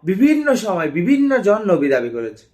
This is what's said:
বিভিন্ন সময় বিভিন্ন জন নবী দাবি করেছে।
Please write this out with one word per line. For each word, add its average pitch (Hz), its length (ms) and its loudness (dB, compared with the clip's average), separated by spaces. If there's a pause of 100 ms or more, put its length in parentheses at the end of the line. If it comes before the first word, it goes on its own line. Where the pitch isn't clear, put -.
বিভিন্ন 277 520 2
সময় 175 340 -4
বিভিন্ন 262 480 0
জন 208 340 0
নবী 143 180 0
দাবি 123 200 0
করেছে। 113 440 -10